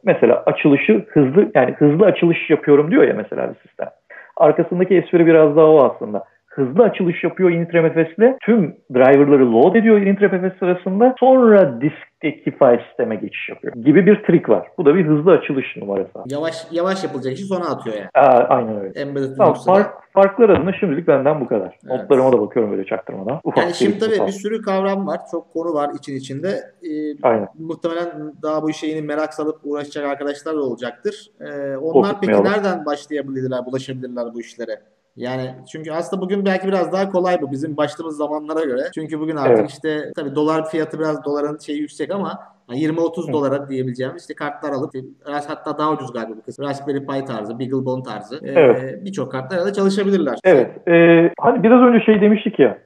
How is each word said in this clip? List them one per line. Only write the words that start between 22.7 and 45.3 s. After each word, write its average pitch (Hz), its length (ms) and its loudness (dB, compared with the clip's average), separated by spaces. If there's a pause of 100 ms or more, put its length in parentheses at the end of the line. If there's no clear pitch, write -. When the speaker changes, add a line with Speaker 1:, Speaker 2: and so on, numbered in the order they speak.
Speaker 1:
böyle 98 120 -6
çaktırmadan. 101 600 -8
Ufak 135 200 0
Speaker 2:
Yani 175 100 -4
şimdi 196 200 0
Speaker 1:
bir 196 60 -8
Speaker 2:
tabii 220 140 0
Speaker 1:
ufak. 196 120 0
Speaker 2:
bir 196 60 -4
sürü 214 300 -8
kavram 196 440 -4
var, 160 140 -6 (100)
çok 170 220 -10
konu 165 220 -6
var 143 240 -2
için 135 180 -12
içinde. 139 320 -10 (340)
Ee, 175 60 -12 (340)
Speaker 1:
Aynen. 110 260 0 (100)
Speaker 2:
muhtemelen 165 500 -8 (340)
daha 156 200 -4
bu 156 80 -2
işe 156 160 -10
yeni 156 200 -6
merak 151 280 -6
salıp 156 300 -6
uğraşacak 147 400 -8
arkadaşlar 143 500 -8
da 151 60 -4
olacaktır. 123 540 -8 (260)
Ee, 143 360 -10
onlar 160 440 -4
peki 202 120 -2
Speaker 1:
Korkutmayalım. 202 120 2
Speaker 2:
nereden 196 420 -4
başlayabilirler, 135 800 -8
bulaşabilirler 127 580 -10 (100)
bu 117 60 -10
işlere? 110 320 -12 (440)
Yani 123 260 -8 (300)
çünkü 156 200 -12
aslında 180 300 -6
bugün 196 220 -4
belki 190 240 -2
biraz 175 240 -2
daha 190 180 -4
kolay 180 320 -2
bu 131 100 -8
bizim 143 240 -8
başladığımız 151 400 -6
zamanlara 151 480 -6
göre. 131 160 -4 (140)
Çünkü 156 260 -8
bugün 160 160 -6
artık 131 220 4
Speaker 1:
Evet. 104 120 -2
Speaker 2:
işte 151 280 -6 (180)
tabii 139 180 -8
dolar 156 360 -2
fiyatı 156 280 -6
biraz 151 260 -4
doların 147 340 -6
şeyi 147 220 -10
yüksek 147 300 -8
ama 185 280 -8 (320)
yani 127 100 -6
yirmi 160 200 -2
otuz 165 280 -4
Speaker 1:
Hı. 139 40 -6
Speaker 2:
dolara 139 360 -4
diyebileceğim 127 480 -6
işte - 180 -18
kartlar 147 380 -10
alıp, 139 180 -6 (580)